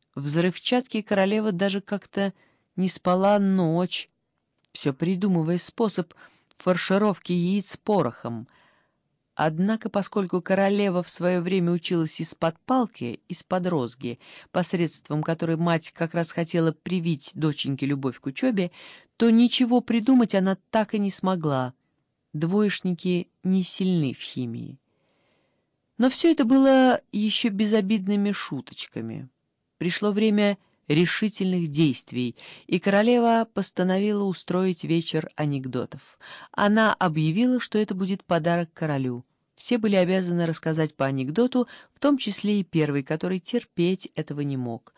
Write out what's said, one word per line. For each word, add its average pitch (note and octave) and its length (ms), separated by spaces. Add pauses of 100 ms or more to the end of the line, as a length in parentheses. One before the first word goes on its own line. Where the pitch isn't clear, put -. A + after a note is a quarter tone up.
(140)
взрывчатки F3 880
королева G#3+ 500
даже F#3+ 280
как-то G3 520 (440)
не F#3 120
спала F#3+ 500
ночь, F#3 720 (640)
все C#3 220
придумывая F3 640
способ - 560 (420)
фаршировки F#3+ 760
яиц F3+ 440
порохом. B2 720 (840)
Однако, F3+ 540
поскольку F#3 540
королева G3 600
в - 60
свое F3+ 320
время F3 320
училась E3 480
из-под E3 400
палки, G#3+ 680
из-под F3+ 400
розги, A#2+ 500 (320)
посредством E3+ 720
которой E3 340
мать E3 360
как E3 220
раз E3+ 160
хотела E3 420
привить E3 600
доченьке C#3 520
любовь C3+ 340
к - 60
учебе, F#3+ 440 (460)
то A#3 140
ничего A#3+ 500
придумать A#3 540
она F#3+ 220 (140)
так A3 240
и G#3+ 40
не G3+ 120
смогла. D#3 640 (580)
Двоечники F3+ 960 (140)
не F#3 200
сильны E3+ 520
в - 60
химии. A#2+ 580 (1200)
Но B3+ 140
все E4+ 200
это D4+ 140
было C4 560 (120)
еще G#3+ 380
безобидными G3+ 840
шуточками. A2+ 960 (500)
Пришло G3+ 340
время G#3 460 (300)
решительных F3+ 800
действий, B2+ 680 (300)
и F3+ 120
королева A3+ 760
постановила G3 680
устроить F#3 600
вечер D#3+ 520
анекдотов. C3 800 (340)
Она G#3+ 400
объявила, F3+ 680
что - 180
это G#3+ 160
будет F#3+ 300
подарок E3+ 500
королю. C3 500 (360)
Все - 160
были G#3+ 180
обязаны F3 520
рассказать D#3+ 500
по C3+ 80
анекдоту, D#3 640 (240)
в - 80
том C#4+ 160
числе G#3 440
и F3+ 40
первый, D3 380
который F3+ 380
терпеть F#3 760
этого D3 260
не C#3+ 160
мог. A#2+ 420